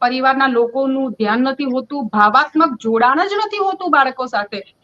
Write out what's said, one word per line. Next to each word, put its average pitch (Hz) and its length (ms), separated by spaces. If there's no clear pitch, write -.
પરિવારના 262 460
લોકોનું 262 680
ધ્યાન 214 280
નથી 269 240
હોતું, 262 420
ભાવાત્મક 262 760
જોડાણ 240 480
જ - 40
નથી 415 240
હોતું 381 340
બાળકો 262 360
સાથે. 208 360